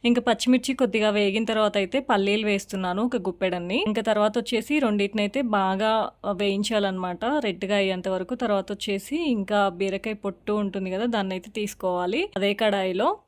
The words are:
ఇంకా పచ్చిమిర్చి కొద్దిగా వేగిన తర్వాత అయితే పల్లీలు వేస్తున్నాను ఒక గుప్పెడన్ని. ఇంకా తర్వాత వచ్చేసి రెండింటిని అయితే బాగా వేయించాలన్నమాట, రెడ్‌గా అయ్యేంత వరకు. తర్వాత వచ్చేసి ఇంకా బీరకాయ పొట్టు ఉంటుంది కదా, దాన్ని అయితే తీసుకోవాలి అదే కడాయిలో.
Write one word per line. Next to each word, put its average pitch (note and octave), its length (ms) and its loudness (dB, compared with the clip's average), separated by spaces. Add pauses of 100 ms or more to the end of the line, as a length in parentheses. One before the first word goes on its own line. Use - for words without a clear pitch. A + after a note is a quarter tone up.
ఇంకా A#3+ 160 4
పచ్చిమిర్చి B3 520 2
కొద్దిగా G#3+ 360 2
వేగిన G#3 340 2
తర్వాత G#3+ 340 2
అయితే G3+ 220 0
పల్లీలు G#3 460 2
వేస్తున్నాను G3 580 -2
ఒక B3 140 -2
గుప్పెడన్ని. F3+ 720 -2
ఇంకా A3 140 0
తర్వాత G#3+ 360 2
వచ్చేసి A#3 420 0
రెండింటిని G#3 420 0
అయితే G#3 200 0
బాగా G#3 680 2 (220)
వేయించాలన్నమాట, G3 920 -2 (140)
రెడ్‌గా G3 360 -2
అయ్యేంత F#3+ 320 0
వరకు. F#3 280 -2
తర్వాత G#3 360 0
వచ్చేసి G3 440 -4
ఇంకా G#3 540 2
బీరకాయ F#3+ 440 -2
పొట్టు G3+ 380 -6
ఉంటుంది G3 400 -2
కదా, G3+ 140 -2
దాన్ని G3+ 300 0
అయితే F#3 200 -10
తీసుకోవాలి G3+ 840 -2
అదే G3+ 160 2
కడాయిలో. G3+ 640 0 (100)